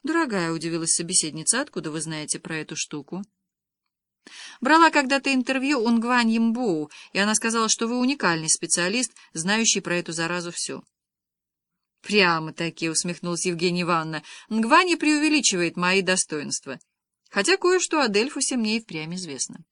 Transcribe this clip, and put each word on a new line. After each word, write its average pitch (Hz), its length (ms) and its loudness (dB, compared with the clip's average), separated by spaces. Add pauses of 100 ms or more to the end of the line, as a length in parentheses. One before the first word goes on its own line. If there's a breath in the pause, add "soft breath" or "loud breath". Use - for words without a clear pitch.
«Дорогая», 247 480 0
удивилась 165 420 -2
собеседница, 165 680 -2
«откуда 160 280 -8
вы 156 120 -6
знаете 151 380 -6
про 165 180 -8
эту 151 180 -8
штуку?» 165 480 -8 (1400 loud breath)
«Брала 311 320 6
когда-то 277 420 2
интервью 262 460 0
у 226 100 2
Нгвань 233 420 4
Ямбоу, 226 600 0 (220 loud breath)
и 180 40 -2
она 208 160 2
сказала, 226 340 0
что 226 200 0
вы 247 100 -2
уникальный 220 520 0
специалист, 185 640 0 (220 loud breath)
знающий 202 480 0
про 175 140 -4
эту 170 160 -4
заразу 170 400 -4
всё». - 320 -10 (1160)
«Прямо-таки», 165 880 0
усмехнулась 175 560 -4
Евгения 175 380 0
Ивановна, 160 400 -2 (260 loud breath)
«Нгвань 302 480 4
преувеличивает 294 800 2
мои 185 240 2
достоинства. 151 800 -4 (500)
Хотя 254 280 0
кое-что 349 440 2
о 240 80 2
Дельфусе 262 480 -2
мне 220 200 0
и 226 40 -4
впрямь 160 340 -10
известно. 165 560 -10